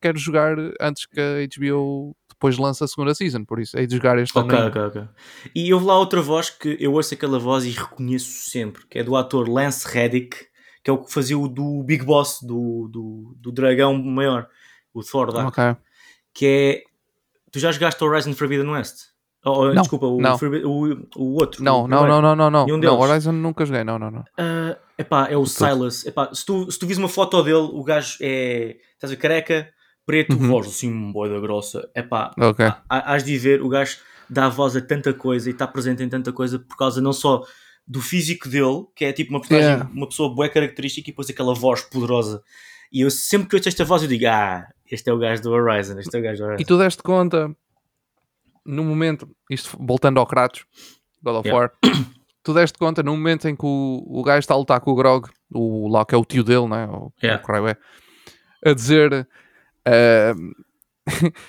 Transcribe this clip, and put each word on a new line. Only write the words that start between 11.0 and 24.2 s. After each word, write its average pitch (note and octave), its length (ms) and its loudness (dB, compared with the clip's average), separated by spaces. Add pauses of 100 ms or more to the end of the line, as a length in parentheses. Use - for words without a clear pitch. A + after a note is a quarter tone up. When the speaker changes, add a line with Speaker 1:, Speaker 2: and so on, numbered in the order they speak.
Speaker 2:
fazia C#3+ 260 -2
o C#3+ 100 -2
do C#3+ 340 -6
Big C3 220 -2
Boss, C#3+ 380 2
do, A#2 500 -6
do, A2 480 -14
do A#2+ 120 -14
dragão C3 440 2
maior, C3 500 -2 (460)
o A2+ 100 -12
Thor A#2+ 300 -2
Dark. A2+ 160 -2
Speaker 1:
Ok. A#2+ 280 0 (580)
Speaker 2:
Que C#3 120 0
é, C#3 360 4 (680)
tu C#3+ 80 -10
já D#3+ 140 0
jogaste D#3+ 320 -2
Horizon D3 300 0
Forbidden C#3+ 360 -2
West? - 440 -10 (320)
Oh, C#3 40 0
oh, C3+ 240 4
Speaker 1:
Não, F#3+ 80 6
Speaker 2:
desculpa, C#3 240 0
o B2 140 0
Speaker 1:
não. B2+ 180 2
Speaker 2:
Forbi-, D3 260 -2
o, D3 420 -2 (100)
o C3 180 -4
outro, D3 280 0
Speaker 1:
Não, C3 220 2
Speaker 2:
o B2 40 -6
Speaker 1:
não, C3+ 120 4
Speaker 2:
primeiro. D3 80 6
Speaker 1:
não, D3+ 140 6
não, D#3 140 6
não, D#3 140 4
não. D3 160 4
Speaker 2:
Nenhum D#3 120 0
Speaker 1:
Não, D3 180 4
Speaker 2:
deles. C3 140 4
Speaker 1:
Horizon D#3 220 2
nunca D#3+ 340 -2
joguei, B2+ 180 -2
não, A2+ 140 -4
não, A2 120 -8
não. A2+ 140 -12 (140)